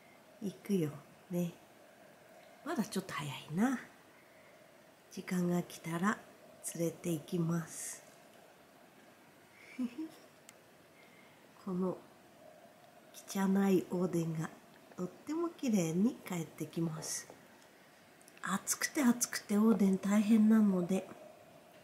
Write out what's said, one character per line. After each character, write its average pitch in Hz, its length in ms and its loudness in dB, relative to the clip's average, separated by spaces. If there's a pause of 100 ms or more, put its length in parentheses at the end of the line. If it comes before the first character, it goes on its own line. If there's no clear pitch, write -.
(400)
行 202 140 -8
く - 180 -6
よ 160 180 0 (420)
ね。 175 180 -2 (1120)
ま 330 100 -4
だ 233 80 0
ち - 160 -4
ょ - 20 0
っ 190 40 -6
と - 100 -12
早 147 160 -6
い - 20 -8 (220)
な。 233 240 0 (1300)
時 185 100 -12
間 180 260 -2
が 175 140 2
来 - 160 -14
た 170 220 -6
ら 202 180 0 (560)
連 170 120 -2
れ 160 40 0
て - 220 -6
行 151 100 -4
き - 160 -4
ま 165 300 0
す。 - 340 -12 (1800)
<laughs> - 1900 -14
こ 196 60 -6
の 180 260 -2 (1300)
汚 190 180 -2 (240)
い 180 220 4
オ 180 140 0
ー 165 40 -6
デ 165 140 0
ン 160 120 -4
が 160 140 -6 (460)
と 180 80 -6
っ - 20 -4
て - 260 -12
も 339 180 -2
綺 277 200 -4
麗 170 220 2
に 196 240 2 (100)
帰 175 140 -6
っ 156 40 -6
て 156 220 -10
き 165 140 -6
ま 156 240 -4
す。 - 240 -8 (1120)
暑 - 380 -4
く - 60 0
て - 180 -4
暑 240 260 2
く - 80 -6
て - 180 -2
オ 220 160 6
ー 202 40 6
デ 196 120 6
ン 190 100 4
大 202 220 2
変 214 280 6
な 220 100 8
の 190 260 4
で、 185 240 -2 (760)